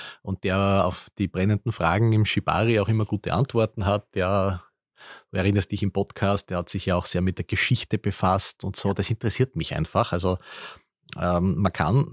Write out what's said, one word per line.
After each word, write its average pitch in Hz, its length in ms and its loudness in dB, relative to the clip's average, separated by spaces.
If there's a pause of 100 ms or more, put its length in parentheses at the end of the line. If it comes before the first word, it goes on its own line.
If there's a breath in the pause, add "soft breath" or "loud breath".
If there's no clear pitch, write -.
(220 loud breath)
und 95 220 -8
der 98 420 2
auf - 220 -6 (100)
die 98 120 -2
brennenden 101 420 0
Fragen 101 400 2
im 110 140 4
Shibari 104 560 0
auch 98 80 -2
immer 107 160 0
gute - 280 -4
Antworten 110 520 0
hat. 104 280 -2
Der, 95 480 0 (680 loud breath)
du 98 60 -4
erinnerst 98 340 2
dich 101 100 -4
im 98 120 -2
Podcast, 98 560 -2
der 92 80 -2
hat 87 100 -2
sich - 200 -2
ja 90 100 2
auch 90 80 -2
sehr - 160 0
mit 92 160 0
der 90 80 -6
Geschichte - 520 0
befasst - 680 0
und 92 100 -4
so. 98 180 0
Das 95 160 0
interessiert 117 460 0
mich - 180 -4
einfach. 80 380 0
Also, 92 260 0 (800 loud breath)
ähm, 90 380 2
man 92 160 2
kann, 101 420 2